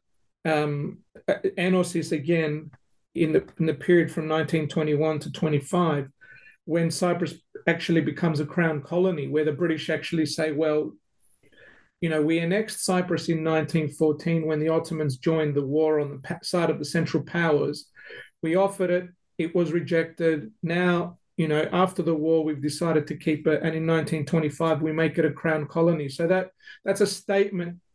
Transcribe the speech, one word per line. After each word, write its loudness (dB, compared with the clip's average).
um, -2
Enosis 0
again -2
in 2
the, 2
in 2
the 2
period 4
from -4
nineteen 0
twenty-one 0
to -12
twenty-five, 0
when 0
Cyprus 0
actually 2
becomes 0
a -2
crown 0
colony, 0
where 0
the 0
British -2
actually -2
say, -2
Well, 0
you -2
know, 0
we 2
annexed -2
Cyprus 0
in 0
nineteen 0
fourteen 0
when 0
the 0
Ottomans 0
joined 0
the 0
war 2
on -4
the -12
pa-, -8
side 0
of -2
the -6
Central 0
Powers. 0
We 0
offered 2
it, 0
it -4
was 2
rejected. 0
Now, 0
you 0
know, 2
after 0
the 0
war, 2
we've -4
decided 0
to -8
keep -2
it, 2
and -2
in -2
nineteen 0
twenty-five, 0
we 0
make 0
it 4
a 2
crown -2
colony. 2
So -4
that, 0
that's 0
a 6
statement -2